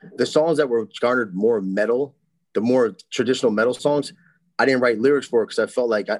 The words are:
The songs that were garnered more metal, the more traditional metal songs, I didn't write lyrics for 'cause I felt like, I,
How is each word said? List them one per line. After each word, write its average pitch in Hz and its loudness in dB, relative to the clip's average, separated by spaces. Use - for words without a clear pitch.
The 120 2
songs 156 0
that 147 0
were 113 -2
garnered 120 0
more 107 0
metal, 110 -2
the 101 -2
more 120 0
traditional 123 0
metal 113 0
songs, 147 -2
I 117 2
didn't 127 2
write 120 0
lyrics 135 2
for 113 0
'cause - -6
I 110 0
felt 123 -4
like, 104 -2
I, 107 -4